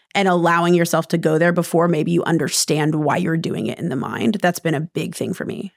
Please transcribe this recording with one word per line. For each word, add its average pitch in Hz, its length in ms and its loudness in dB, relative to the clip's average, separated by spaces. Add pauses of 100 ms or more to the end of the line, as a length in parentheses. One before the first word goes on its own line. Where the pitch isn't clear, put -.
(160)
and 196 120 2
allowing 170 460 4
yourself 170 360 2
to 170 80 2
go 160 200 2
there 170 140 4
before 170 360 2
maybe 165 240 0
you 170 120 2
understand 151 720 0
why 147 220 0
you're 165 200 0
doing - 300 -4
it - 120 -6
in 170 100 -4
the 135 80 -4
mind. 208 440 -2
That's 175 180 0
been 165 140 -2
a 139 60 -2
big 165 340 -6
thing - 200 -6
for - 120 -8
me. - 320 -10